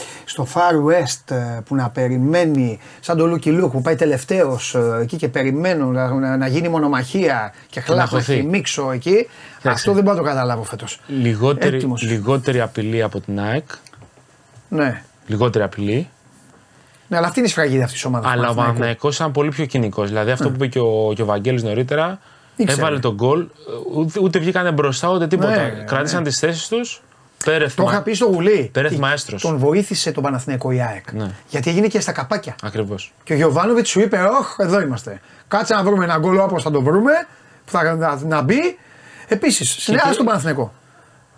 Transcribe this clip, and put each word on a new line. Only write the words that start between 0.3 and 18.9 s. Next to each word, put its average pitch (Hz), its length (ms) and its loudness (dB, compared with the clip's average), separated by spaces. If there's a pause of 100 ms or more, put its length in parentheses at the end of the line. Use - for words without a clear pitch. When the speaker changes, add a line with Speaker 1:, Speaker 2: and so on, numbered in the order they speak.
Speaker 1:
Far 165 360 4
West, 160 460 0
ε, 120 280 -4
που 139 100 -6
να 127 160 0
περιμένει, 131 880 2 (220)
σαν 170 160 -2
τον 165 180 2
Lucky 156 140 -2 (160)
Luke 143 60 0
που 127 120 -2
πάει 160 140 2
τελευταίος, 147 800 0
ε, 117 280 2
εκεί 120 140 -6
και 151 120 -2
περιμένουν 139 640 0
να, 127 220 0
να, 135 220 0
να 131 100 0
γίνει 165 220 0
μονομαχία 143 840 0 (180)
και - 100 -10
χλάπ, 160 160 0
να 127 80 4
Speaker 2:
Να 113 60 0
χωθεί. 131 240 0
Speaker 1:
χυμίξω 143 560 0
εκεί. 127 200 -2
Speaker 2:
Κοίταξε. - 580 0
Speaker 1:
Αυτό 123 240 2
δεν 202 100 4
μπορώ 196 140 4
να 165 60 0
το 143 60 0
καταλάβω 123 340 -2
φέτος. - 440 -12
Speaker 2:
Λιγότερη, 135 720 2
Speaker 1:
Έτοιμος. 127 260 -2
Speaker 2:
λιγότερη 123 580 0
απειλή 110 420 -2
από 101 180 -4
την 101 200 -6
αεκ. 123 280 -4 (1000)
Speaker 1:
Ναι. 143 340 -2 (240)
Speaker 2:
Λιγότερη 107 380 0
απειλή. 104 440 -2 (1000)
Speaker 1:
Ναι, 175 80 -2
αλλά 170 100 2
αυτή 175 120 -2
είναι 240 100 4
η - 20 -2
σφραγίδα 135 340 2
αυτής - 160 -6
της - 80 -6
ομάδας, 123 240 -2
Speaker 2:
Αλλά - 20 0
ο - 60 0
Speaker 1:
Παναθηναϊκού. 120 300 0
Speaker 2:
Παναθηναϊκός 117 460 -2